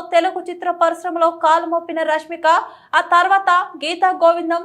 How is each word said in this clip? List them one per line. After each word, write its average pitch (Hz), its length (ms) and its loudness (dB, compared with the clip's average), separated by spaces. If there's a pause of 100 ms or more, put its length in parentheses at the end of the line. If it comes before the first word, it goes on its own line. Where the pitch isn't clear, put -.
(100)
తెలుగు 359 300 0
చిత్ర 359 300 -8
పరిశ్రమలో 339 580 0 (140)
కాలు 330 240 4
మోపిన 330 360 -4
రష్మిక 311 440 -4 (480)
ఆ 311 60 4 (120)
తర్వాత 381 380 4 (260)
గీతా 339 360 0
గోవిందం, 339 520 2